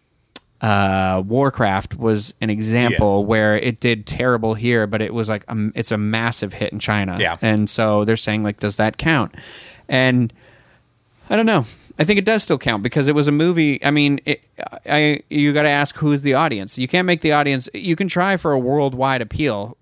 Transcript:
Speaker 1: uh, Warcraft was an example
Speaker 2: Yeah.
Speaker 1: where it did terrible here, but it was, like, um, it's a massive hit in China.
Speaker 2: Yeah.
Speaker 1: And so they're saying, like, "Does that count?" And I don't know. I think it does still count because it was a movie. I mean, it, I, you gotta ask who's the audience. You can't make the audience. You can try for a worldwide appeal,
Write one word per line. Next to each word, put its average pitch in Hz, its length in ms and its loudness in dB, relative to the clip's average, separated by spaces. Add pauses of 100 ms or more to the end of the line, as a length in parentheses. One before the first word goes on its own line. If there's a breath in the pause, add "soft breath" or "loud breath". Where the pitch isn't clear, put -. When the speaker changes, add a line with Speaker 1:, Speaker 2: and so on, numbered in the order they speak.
(600)
Speaker 1:
uh, 95 640 0
Warcraft 110 720 0
was 110 440 -2
an 110 80 -2
example 107 720 2
Speaker 2:
Yeah. 104 60 0
Speaker 1:
where 107 300 2
it 117 220 -4
did 110 260 0
terrible 117 500 -2
here, 113 320 0
but 107 140 -2
it 107 120 -4
was, 113 160 -2
like, 107 180 -4
um, 107 260 -4
it's - 180 -4
a 110 60 0
massive 110 560 -2
hit - 200 -6
in 107 60 -8
China. 98 400 -2
Speaker 2:
Yeah. 85 220 0
Speaker 1:
And 107 280 2
so 107 340 2
they're 110 140 0
saying, 107 260 -2
like, 104 160 -4
"Does 104 160 -4
that 107 220 0
count?" 151 380 0 (520 loud breath)
And 127 460 2 (960 soft breath)
I - 80 2
don't 226 80 2
know. 190 200 2 (320 loud breath)
I 151 80 2
think 202 120 4
it 196 80 2
does 214 180 2
still 151 140 0
count 113 240 -2
because 131 280 0
it 147 60 4
was 147 120 2
a 147 40 2
movie. 156 520 2
I 139 80 2
mean, 143 340 2
it, 147 160 -4 (480)
I, 151 400 2
you 147 240 2
gotta 147 160 2
ask 143 280 0
who's 147 240 0
the 139 120 0
audience. 127 440 -2
You 127 100 -4
can't 180 180 0
make 175 160 0
the 156 120 2
audience. 143 400 0
You 170 220 -2
can 190 120 -2
try 185 300 0
for 165 160 -2
a 135 60 2
worldwide 131 640 -2
appeal, 113 600 -4